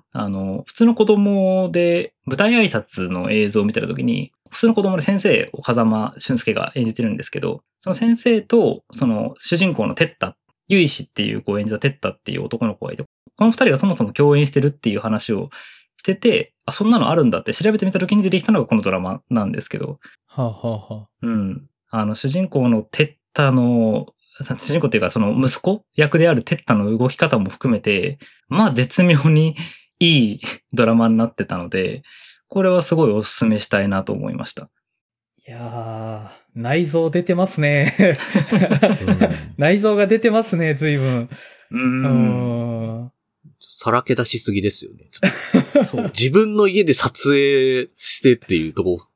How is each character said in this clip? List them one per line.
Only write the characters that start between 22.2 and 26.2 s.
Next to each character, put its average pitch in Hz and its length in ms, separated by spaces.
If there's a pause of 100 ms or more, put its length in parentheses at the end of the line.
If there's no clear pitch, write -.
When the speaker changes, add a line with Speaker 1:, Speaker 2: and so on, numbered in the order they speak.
Speaker 1:
人 180 180
公 127 220
の 110 120
テ - 240
ッ 147 80 (200)
タ 139 180
の、 117 560 (320)
主 - 320
人 165 80
公 147 80
っ - 20
て 110 80
い - 20
う - 20
か - 80
そ 120 100
の 104 120
息 123 300
子 202 240 (100)
役 151 220
で 165 120